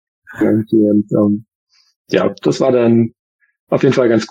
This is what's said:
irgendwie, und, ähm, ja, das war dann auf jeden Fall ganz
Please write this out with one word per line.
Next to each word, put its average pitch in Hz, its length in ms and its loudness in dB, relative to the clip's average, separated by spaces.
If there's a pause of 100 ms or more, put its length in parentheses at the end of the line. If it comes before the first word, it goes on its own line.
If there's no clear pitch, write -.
(420)
irgendwie, 107 480 0
und, 104 220 0
ähm, 104 340 -2 (640)
ja, 190 320 -2
das 143 180 -2
war 135 120 2
dann 117 420 0 (560)
auf - 140 0
jeden 131 100 2
Fall 123 160 0
ganz 110 220 0